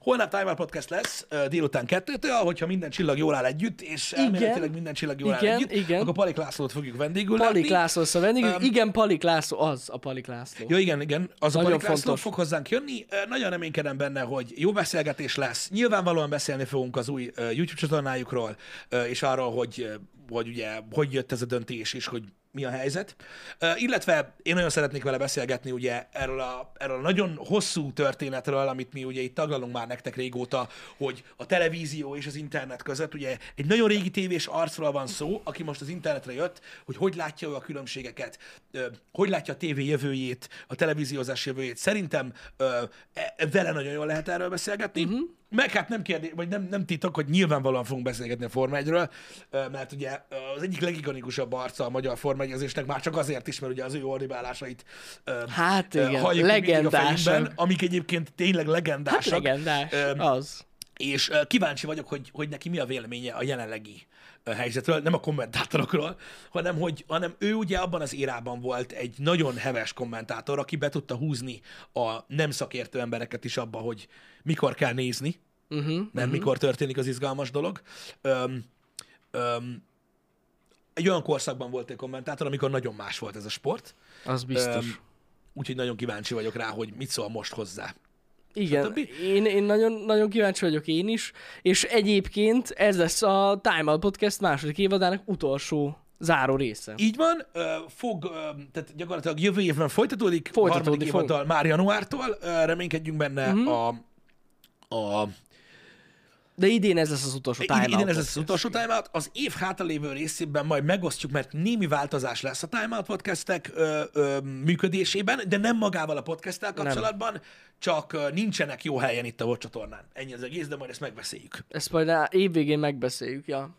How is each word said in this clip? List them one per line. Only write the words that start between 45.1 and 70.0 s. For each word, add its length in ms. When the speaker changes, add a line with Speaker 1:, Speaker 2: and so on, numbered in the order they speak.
Speaker 1:
Meg 220
hát 180
nem 140
kérdé-, 340
vagy 120
nem, 220
nem 160
titok, 280
hogy 140
nyilvánvalóan 560
fogunk 200
beszélgetni 400
a 40
Forma 280
egyről, 340
ö, 180
mert 240
ugye, 360
ö, 60
az 60
egyik 180
legikonikusabb 720
arca 340
a 40
magyar 280
Forma 240
egyezésnek, 440
már 140
csak 160
azért 320
is, 100
mert 140
ugye 120
az 100
ő 100
ordibálásait, 800
ö, 240
Speaker 2:
Hát 460
Speaker 1:
ö, 140
Speaker 2:
igen, 140
Speaker 1:
halljuk 240
mindig 220
a 40
Speaker 2:
legendásak. 460
Speaker 1:
fejünkben, 380
amik 260
egyébként 520
tényleg 320
legendásak. 560
Speaker 2:
Hát 100
legendás, 500
Speaker 1:
Ö, 260
Speaker 2:
az. 460
Speaker 1:
és, 340
ö, 160
kíváncsi 400
vagyok, 220
hogy, 240
hogy 160
neki 200
mi 100
a 60
véleménye 480
a 100
jelenlegi, 640
ö, 60
helyzetről, 500
nem 140
a 60
kommentátorokról, 960
hanem, 280
hogy, 300
hanem 300
ő 160
ugye 240
abban 220
az 140
érában 460
volt 320
egy 260
nagyon 380
heves 360
kommentátor, 640